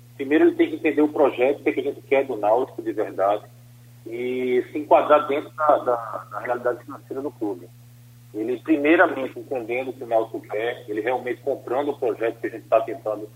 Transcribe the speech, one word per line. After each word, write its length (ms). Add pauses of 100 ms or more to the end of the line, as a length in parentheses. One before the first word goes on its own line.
(160)
primeiro 300
ele 100
tem 140
que 60
entender 260
o 60
projeto, 520
o 20
que 60
é 40
que 80
a 40
gente 180
quer 240
do 100
Náutico 460
de 100
verdade, 520 (640)
e 680
se 60
enquadrar 500
dentro 260
da, 240
da, 540
da 80
realidade 440
financeira 380
do 80
clube. 380 (680)
Ele, 240
primeiramente, 800
entendendo 520
o 20
que 100
o 40
Náutico 340
quer, 480
ele 120
realmente 420
comprando 480
o 80
projeto 420
que 60
a 40
gente 160
tá 140
tentando 560